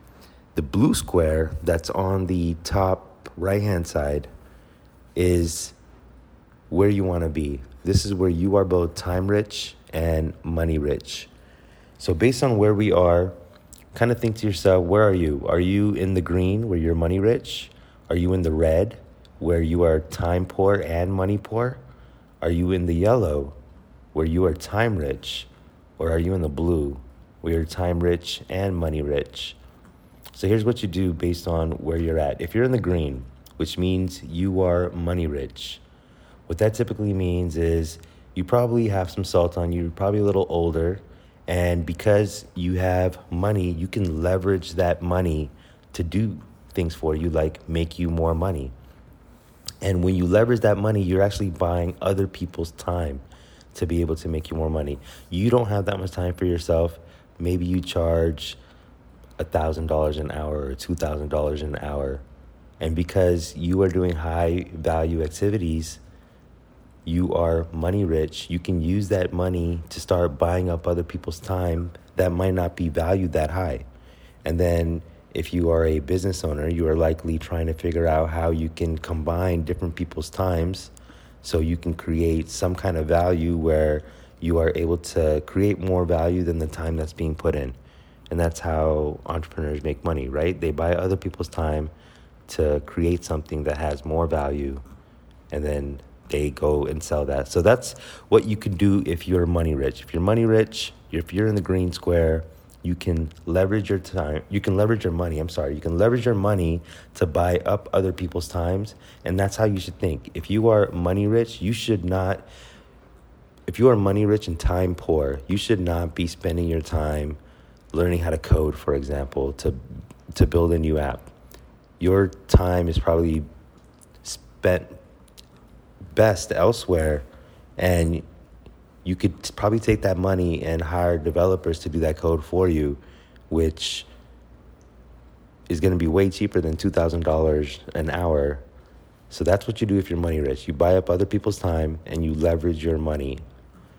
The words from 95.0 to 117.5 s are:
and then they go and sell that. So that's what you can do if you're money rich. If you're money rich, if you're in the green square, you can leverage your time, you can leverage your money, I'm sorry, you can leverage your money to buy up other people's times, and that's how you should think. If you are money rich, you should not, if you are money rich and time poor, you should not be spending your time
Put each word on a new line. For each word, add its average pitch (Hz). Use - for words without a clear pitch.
and 73
then 71
they 73
go 73
and 76
sell 73
that. 69
So -
that's 117
what 110
you 110
can 101
do 98
if 85
you're 90
money 82
rich. 67
If -
you're 82
money 113
rich, 110
if 85
you're 107
in 107
the 101
green 92
square, 82
you 87
can 82
leverage 95
your 98
time, 78
you 98
can 95
leverage 104
your -
money, 82
I'm 80
sorry, 73
you 76
can 82
leverage 117
your 120
money 95
to -
buy 87
up 101
other 95
people's 87
times, 90
and 92
that's 98
how 110
you 101
should 87
think. 78
If -
you 110
are 107
money 90
rich, 113
you 101
should 107
not, 92
if 92
you 123
are 120
money 101
rich 104
and 82
time 90
poor, 73
you 95
should 101
not 85
be 87
spending 85
your 82
time 76